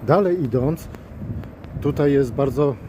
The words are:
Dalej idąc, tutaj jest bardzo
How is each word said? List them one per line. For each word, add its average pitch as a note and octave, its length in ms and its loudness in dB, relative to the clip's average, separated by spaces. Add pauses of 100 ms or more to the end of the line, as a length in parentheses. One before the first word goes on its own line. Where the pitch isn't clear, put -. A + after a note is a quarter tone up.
Dalej F3+ 360 4
idąc, C3 460 0 (920)
tutaj C#3+ 320 2
jest C3+ 200 4
bardzo C3+ 420 2 (140)